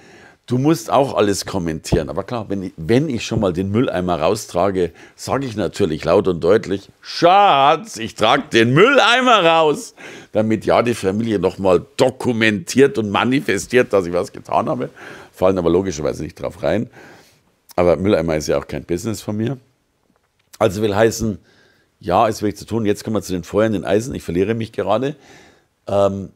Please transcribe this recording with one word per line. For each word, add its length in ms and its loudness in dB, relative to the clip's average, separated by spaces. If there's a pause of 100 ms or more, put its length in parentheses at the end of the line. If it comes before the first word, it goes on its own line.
(460)
„Du 100 -2
musst 340 0
auch 240 2
alles 300 0
kommentieren.“ 640 -4
Aber 160 -6
klar, 240 -8
wenn 140 -6
ich, 160 -10
wenn 320 0
ich 160 -6
schon 140 -4
mal 120 0
den 180 -4
Mülleimer 520 -2
raustrage, 720 0 (220)
sage 320 -4
ich 80 -10
natürlich 480 -2
laut 260 2
und 140 -2
deutlich, 460 0 (140)
„Schatz, 960 2
ich 160 -10
trage 360 2
den 220 4
Mülleimer 720 4
raus“, 500 2 (380)
damit 320 0
ja 180 4
die 120 0
Familie 440 -2
nochmal 460 2 (140)
dokumentiert 1000 2
und 140 -2
manifestiert, 800 0
dass 140 2
ich 80 -4
was 180 -2
getan 380 -4
habe. 180 -4 (420)
Fallen 280 0
aber 100 0
logischerweise 540 -2
nicht 180 -12
drauf 220 -10
rein. 260 -2 (880)
Aber 200 4
Mülleimer 380 0
ist 140 -4
ja 100 0
auch 80 -6
kein 180 -10
Business 360 -6
von 160 -8
mir. 220 -4 (1000)
Also 220 0
will 160 0
heißen, 420 0 (640)
ja, 280 2
es 120 -6
wird 160 -4
zu 80 -18
tun. 220 -4
Jetzt 180 -2
kommen 120 -4
wir 60 -2
zu 120 -6
den 100 -4
feuernden 400 0
Eisen. 300 -2
Ich 80 -8
verliere 320 -2
mich 180 -8
gerade. 440 -2 (720)
Ähm, 500 0